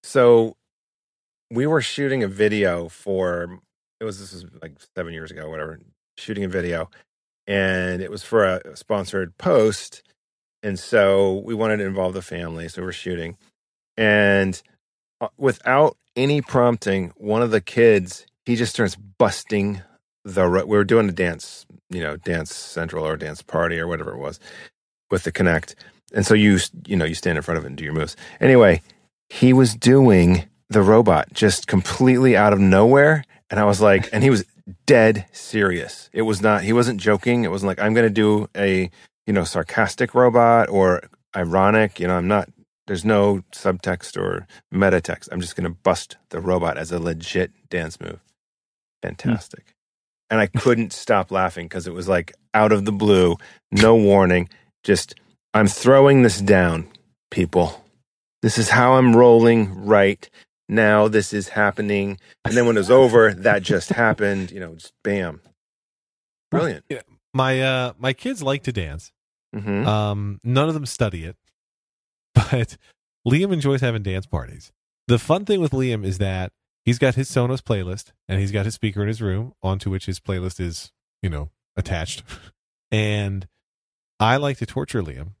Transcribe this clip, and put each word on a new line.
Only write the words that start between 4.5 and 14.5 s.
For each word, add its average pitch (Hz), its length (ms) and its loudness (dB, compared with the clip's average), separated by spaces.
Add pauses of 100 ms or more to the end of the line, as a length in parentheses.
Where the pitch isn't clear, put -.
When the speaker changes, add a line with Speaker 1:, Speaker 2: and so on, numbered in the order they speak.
Speaker 1:
like, 82 100 -20 (240)
seven 85 160 -10
years 80 180 -14
ago, 78 200 -16
whatever, 80 280 -12 (380)
shooting 101 280 -10
a 92 40 -6
video, 87 400 -6 (580)
and 92 540 -4
it 95 100 -10
was 104 120 -14
for 110 220 0
a 92 320 -4
sponsored 95 600 -8
post, 113 680 0 (600)
and 98 160 -8
so 98 680 2
we 113 100 -10
wanted 107 220 -2
to 101 80 -4
involve 95 300 -4
the 92 80 -8
family, 82 460 -12
so 92 140 -16
we're 92 100 -10
shooting, 85 440 -10 (640)
and, 101 640 2 (580)